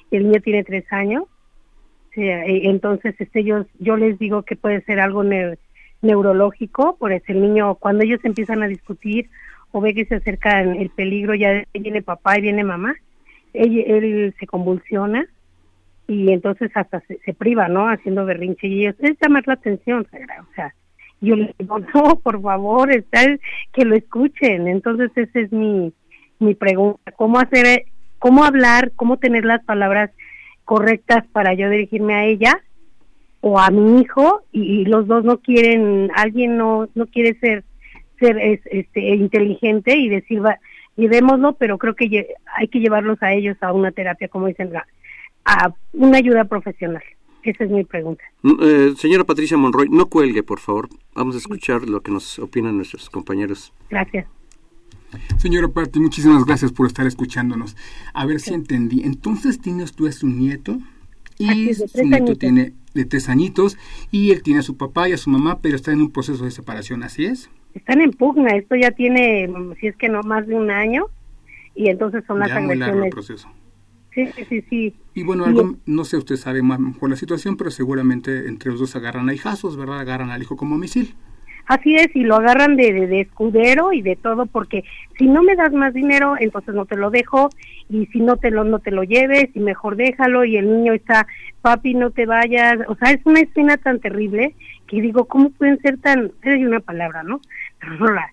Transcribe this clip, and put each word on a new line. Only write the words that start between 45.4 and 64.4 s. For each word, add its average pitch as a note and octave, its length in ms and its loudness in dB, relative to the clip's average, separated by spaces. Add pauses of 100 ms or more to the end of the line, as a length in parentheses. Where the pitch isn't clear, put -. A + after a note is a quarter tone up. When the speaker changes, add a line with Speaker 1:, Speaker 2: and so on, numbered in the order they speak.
Speaker 1:
a F3+ 280 2 (200)
una C4 240 6
ayuda A#3 280 4
profesional. F3+ 580 -8 (400)
Esa A3 220 -4
es G3 40 -6
mi G3+ 140 0
pregunta. E3 400 -8 (180)
Speaker 2:
Mm, C#3+ 120 6 (100)
eh, C#3+ 340 6
señora F3 280 4
Patricia D#3 320 0
Monroy, C#3 320 2
no D#3+ 180 4
cuelgue, C3 340 2
por - 180 -8
favor. G#2 300 -6 (240)
Vamos B2+ 220 -4
a - 20 -8
escuchar A2+ 500 -4
lo G#2 140 -4
que G2+ 100 -10
nos - 280 -8
opinan A2+ 380 -4
nuestros - 340 -10
compañeros. G2 600 -8 (200)
Speaker 1:
Gracias. F#3+ 340 -6 (1120)
Speaker 3:
Señora E3+ 320 2
Pati, D#3 300 -2
muchísimas D3+ 460 4
gracias C3+ 260 0
por B2+ 160 0
estar C3 180 -4
escuchándonos. B2 720 -6 (380)
A C#3 120 -6
ver D3+ 140 -2
si F3 100 -12
Speaker 1:
Sí. F#3 60 -6
Speaker 3:
entendí. B2+ 480 -2
Entonces, G#3+ 580 -2
tienes F3+ 320 -8
tú D#3 140 -2
a D3 40 -4
su C#3 160 -6
nieto C#3 500 -4 (600)
y G#3 120 0
Speaker 1:
Así A3 200 0
es, G#3+ 100 -2
de G#3 80 -4
Speaker 3:
su - 60 -16
Speaker 1:
tres B3+ 140 0
Speaker 3:
nieto C4+ 160 4
Speaker 1:
añitos. A#3+ 160 0
Speaker 3:
tiene B2+ 340 2 (200)
de C3 120 -2
tres C3 240 -4
añitos F#3 480 0 (340)
y G3+ 200 2
él E3 100 4